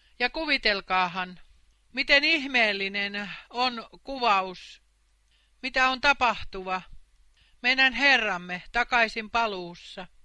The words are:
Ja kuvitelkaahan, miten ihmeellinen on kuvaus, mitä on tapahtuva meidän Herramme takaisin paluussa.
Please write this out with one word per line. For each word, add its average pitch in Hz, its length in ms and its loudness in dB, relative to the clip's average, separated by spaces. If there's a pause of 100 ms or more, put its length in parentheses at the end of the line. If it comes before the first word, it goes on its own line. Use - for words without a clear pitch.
(200)
Ja 247 100 2
kuvitelkaahan, 185 1080 -2 (540)
miten 277 300 2
ihmeellinen 202 1040 0 (200)
on 240 380 -2 (160)
kuvaus, 202 800 -2 (800)
mitä 262 280 2
on 262 120 -4
tapahtuva 202 800 0 (800)
meidän 262 320 2
Herramme 214 800 2
takaisin 233 580 0
paluussa. 185 760 -4 (180)